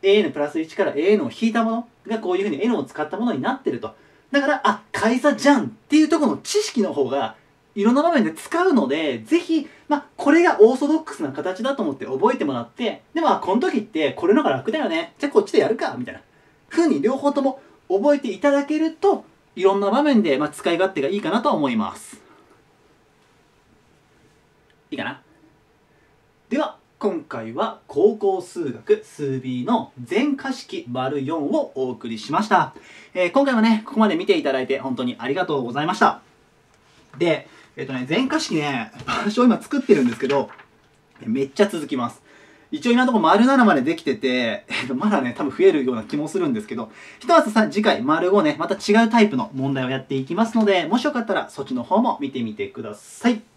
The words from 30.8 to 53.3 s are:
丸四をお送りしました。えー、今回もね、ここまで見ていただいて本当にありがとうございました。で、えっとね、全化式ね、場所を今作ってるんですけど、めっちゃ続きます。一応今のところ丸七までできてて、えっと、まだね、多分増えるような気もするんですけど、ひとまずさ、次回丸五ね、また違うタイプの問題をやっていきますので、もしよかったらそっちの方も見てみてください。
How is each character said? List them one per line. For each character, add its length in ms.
丸 380
四 180
を 300
お 160
送 180
り 120
し 120
ま 120
し 60
た。 260
え 100
ー、 60
今 120
回 120
も 60
ね、 240
こ 100
こ 40
ま 80
で 80
見 120
て 100
い 60
た 100
だ 80
い 60
て 120
本 180
当 60
に 140
あ 100
り 60
が 140
と 100
う 60
ご 100
ざ 80
い 60
ま 80
し 40
た。 220
で、 320
え 80
っ 40
と 60
ね、 140
全 220
化 100
式 160
ね、 360
場 60
所 100
を 40
今 140
作 200
っ 20
て 140
る 80
ん 40
で 60
す 60
け 80
ど、 220
め 240
っ 40
ち 120
ゃ 60
続 200
き 100
ま 140
す。 100
一 160
応 40
今 100
の 60
と 60
こ 40
ろ 60
丸 240
七 180
ま 80
で 80
で 140
き 80
て 120
て、 540
え 160
っ 20
と、 80
ま 140
だ 120
ね、 140
多 80
分 80
増 140
え 60
る 120
よ 100
う 20
な 80
気 120
も 120
す 120
る 80
ん 60
で 80
す 60
け 80
ど、 160
ひ 80
と 60
ま 80
ず 100
さ、 160
次 140
回 220
丸 280
五 120
ね、 160
ま 80
た 80
違 300
う 40
タ 120
イ 80
プ 60
の 180
問 200
題 120
を 40
や 80
っ 80
て 100
い 100
き 100
ま 100
す 100
の 100
で、 200
も 140
し 40
よ 80
か 100
っ 40
た 80
ら 160
そ 140
っ 20
ち 80
の 100
方 180
も 200
見 100
て 120
み 100
て 140
く 160
だ 120
さ 340
い。 120